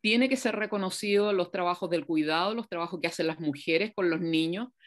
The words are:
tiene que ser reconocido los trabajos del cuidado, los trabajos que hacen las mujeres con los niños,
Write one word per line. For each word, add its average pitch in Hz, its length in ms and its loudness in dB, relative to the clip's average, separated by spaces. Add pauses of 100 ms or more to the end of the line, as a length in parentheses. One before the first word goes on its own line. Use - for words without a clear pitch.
tiene 226 280 4
que 254 80 0
ser 214 200 0
reconocido 208 760 0
los 180 180 0
trabajos 175 400 -2
del 165 160 -2
cuidado, 160 480 0
los 226 140 -8
trabajos 170 320 -6
que 165 80 -2
hacen 160 180 -2
las 160 120 -2
mujeres 165 560 0
con 185 140 2
los 160 120 0
niños, 165 480 0 (180)